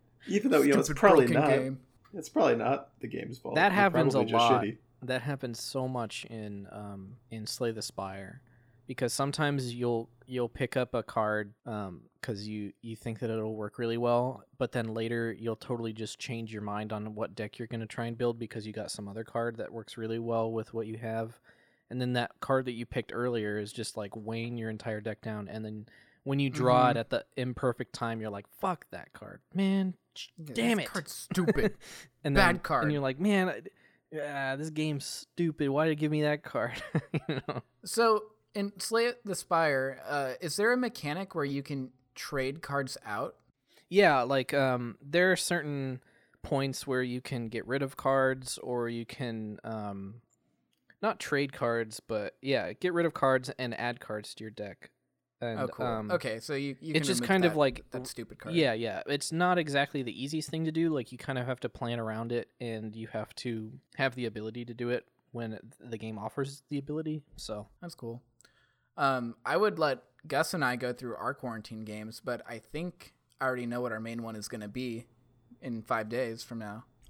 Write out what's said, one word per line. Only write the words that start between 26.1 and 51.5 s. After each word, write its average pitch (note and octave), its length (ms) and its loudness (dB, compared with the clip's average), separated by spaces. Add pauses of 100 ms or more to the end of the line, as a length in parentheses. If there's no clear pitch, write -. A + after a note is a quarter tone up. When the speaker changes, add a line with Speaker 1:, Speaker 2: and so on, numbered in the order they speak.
Speaker 3:
when C#3 160 0
you C#3 100 2
draw B2+ 380 6
Speaker 2:
Mm-hmm. B2 40 6
Speaker 3:
it A#2 60 2
at A2+ 140 -2
the - 140 0 (120)
imperfect B2+ 560 -2
time, A2+ 280 -4
you're G#2+ 100 -4
like, G2+ 160 -10 (120)
"Fuck F#3 300 -2
that - 240 -14
card, - 280 -16 (120)
man, F#3+ 400 2 (220)
sh-, - 220 -12
Speaker 2:
Yeah, D#3 180 -12
Speaker 3:
damn A3+ 220 4
Speaker 2:
this E3 80 0
Speaker 3:
it." - 60 -8
Speaker 2:
card's D#3+ 200 -6
stupid. - 640 2 (220)
Speaker 3:
<laughs> - 240 -20
And C#3+ 100 2
Speaker 2:
Bad F3 220 8
Speaker 3:
then, - 60 -4
Speaker 2:
card. C3 240 2
Speaker 3:
and D3+ 60 4
you're C#3+ 120 2
like, C3+ 160 0
Man, F#3+ 300 4
I, A#2 120 -4 (600)
"Ah, C#3 340 -2
this D#3 140 -4
game's D3+ 360 0
stupid. - 640 0
Why D3 160 4
did D#3+ 80 4
it - 20 2
give D3+ 160 2
me D3+ 120 2
that D3 200 2
card?" A#2+ 380 -4 (220)
<laughs> - 260 -4
You C3+ 180 -2
know? B2+ 160 -6 (200)
Speaker 2:
So, A3 400 4 (300)
in G3+ 260 -4
Slay A#3 340 2 (100)
the F#3+ 120 -4
Spire, C3+ 720 2
uh, C3+ 340 -2
is D#3+ 140 -4
there G#3+ 180 4
a B3 40 4
mechanic F#3+ 580 -4
where D3+ 100 0
you C#3 180 -2
can C3+ 280 -6 (240)
trade C#3 460 -4
cards C#3+ 440 -2
out? A2 300 -4 (540)
Speaker 3:
Yeah, F3 340 8
like, C3 300 2
um, B2+ 480 2
there F3 300 6
are F3+ 40 6
certain C#3+ 680 -2 (400)
points C3+ 460 -2
where B2+ 160 2
you B2+ 180 -2
can A#2+ 280 -4
get A2 180 -6
rid C3+ 140 0
of C3+ 160 -2
cards, C3 640 2
or A#2+ 300 -2
you A#2 160 -4
can, A2 580 -6
um, G#2 580 -8 (800)
not G#3 180 0
trade C#3 340 0